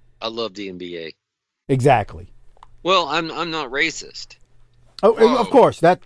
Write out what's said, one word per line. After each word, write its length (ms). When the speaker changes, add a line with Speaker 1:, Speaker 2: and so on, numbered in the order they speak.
Speaker 1:
I 100
love 260
the 140
N 100
B 180
A. 160
Speaker 2:
Exactly. 640
Speaker 1:
Well, 240
I'm, 240
I'm 200
not 180
racist. 680
Speaker 2:
Oh, 100
Speaker 3:
Whoa. 240
Speaker 2:
of 140
course. 280
That, 260